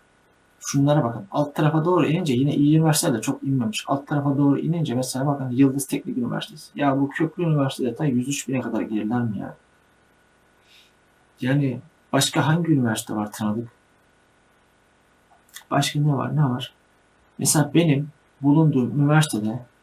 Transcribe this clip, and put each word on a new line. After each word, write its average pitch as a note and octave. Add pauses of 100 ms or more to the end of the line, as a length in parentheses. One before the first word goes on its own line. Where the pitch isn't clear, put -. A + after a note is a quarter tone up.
(600)
şunlara C#3+
bakın. A#2
Alt -
tarafa D3+
doğru E3+
inince D#3
yine C3+
iyi C#3+
üniversiteler D#3
de G#2+
çok C#3
inmemiş. B2+
Alt C#3+
tarafa C#3+
doğru C#3
inince D3
mesela C3
bakın C#3
Yıldız C3+
Teknik -
Üniversitesi. A2
Ya C#3
bu C#3
köklü E3
üniversitede C3+
ta D#3
yüz B2
üç -
bine C3
kadar A2
geriler G#2+
mi G2+
ya? F2+ (1800)
Yani C3 (320)
başka C#3
hangi D#3+
üniversite A2+
var G#2
tanıdık? A2+ (2000)
Başka C#3
ne D3
var, B2+
ne D3+
var? B2 (640)
Mesela D3
benim D3+ (340)
bulunduğum C#3
üniversitede C#3+ (160)